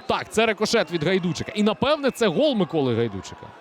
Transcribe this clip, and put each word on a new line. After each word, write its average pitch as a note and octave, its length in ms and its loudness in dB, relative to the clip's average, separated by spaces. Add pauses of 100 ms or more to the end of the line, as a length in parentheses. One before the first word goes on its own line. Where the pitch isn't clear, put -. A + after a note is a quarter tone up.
так, E3+ 220 -2
це A3 160 0
рикошет G#3 460 0
від E3 120 -2
Гайдучика. F3+ 520 -2
І, G#3 80 2
напевне, C4 480 2
це A3+ 160 2
гол A#3+ 280 2
Миколи C#3+ 400 0
Гайдучика. G#2+ 500 -4 (160)